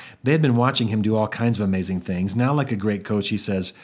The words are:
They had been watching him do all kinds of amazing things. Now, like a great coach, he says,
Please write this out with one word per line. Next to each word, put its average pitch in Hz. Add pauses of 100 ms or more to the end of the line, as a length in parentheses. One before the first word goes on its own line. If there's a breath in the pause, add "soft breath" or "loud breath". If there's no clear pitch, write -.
(240 loud breath)
They 131
had 160
been 131
watching 120
him 107
do 110
all 107
kinds 117
of 101
amazing 92
things. 95
Now, 127
like 143
a 110
great 98
coach, 104
he 107
says, 95 (100)